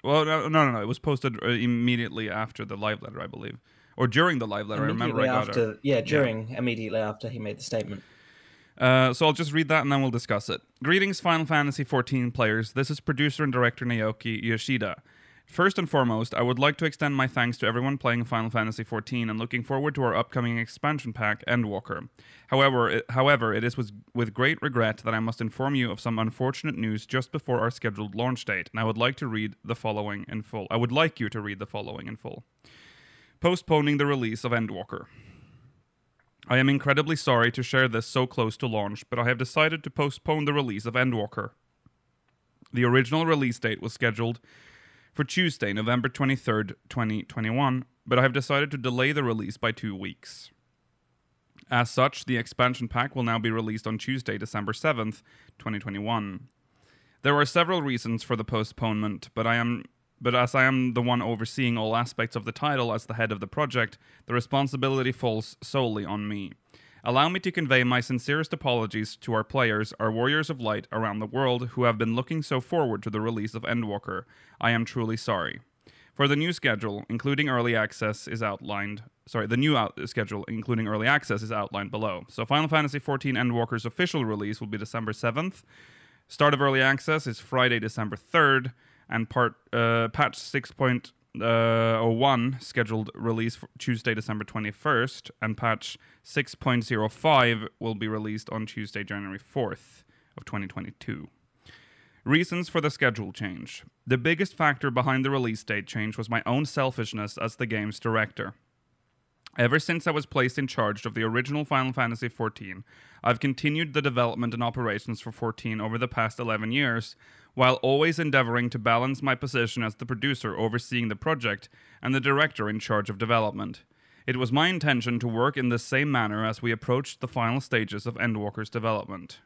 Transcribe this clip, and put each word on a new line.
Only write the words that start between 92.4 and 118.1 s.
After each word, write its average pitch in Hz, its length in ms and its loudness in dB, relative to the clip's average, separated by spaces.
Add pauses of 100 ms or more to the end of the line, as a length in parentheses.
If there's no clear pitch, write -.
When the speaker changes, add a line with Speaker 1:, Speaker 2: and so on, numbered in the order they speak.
Speaker 1:
scheduled 110 540 -2
release 113 420 -2
for - 220 -20
Tuesday, 117 360 -2
December 107 300 -4
twenty-first, 117 840 -2 (120)
and 107 140 -2
patch 113 400 -4 (280)
six - 320 -4
point 120 280 0
zero 110 240 0
five 120 600 4 (120)
will 113 140 -2
be 107 140 -4
released 107 420 -6
on 110 160 -6
Tuesday, 104 380 -8
January 98 340 -8
fourth - 680 -8 (320)
of - 80 -16
twenty 101 220 -6
twenty-two. 95 640 -10 (960)
Reasons 170 420 2
for 165 140 0
the 147 80 2
schedule 110 420 0
change. - 520 -10 (240)
The 127 100 4
biggest 160 380 0
factor 147 340 2
behind 131 340 2
the 135 60 0
release 120 340 -2
date 104 220 -4
change 107 320 -4
was 110 120 -6
my 117 180 0
own 135 180 2
selfishness 117 720 -4
as - 180 -4
the 123 120 -4
game's 107 320 -4
director. 110 560 -2 (1000)
Ever 123 220 4
since 170 280 -2
I 170 40 2
was 147 140 -2
placed 127 320 0
in 135 100 -2
charge 107 380 -2
of 113 80 -4
the 113 100 -2
original 127 400 -2
Final 131 300 0
Fantasy 117 340 -2
fourteen, 107 560 -8 (400)
I've 120 160 2
continued 147 540 0
the 151 80 2
development 120 540 0
and 120 80 -2
operations 117 580 -2
for 113 100 -10
fourteen 110 480 -4
over 110 200 -4
the 123 80 0
past 110 320 -2
eleven 110 320 -2
years, 123 440 0 (380)
while 127 220 6
always 151 440 2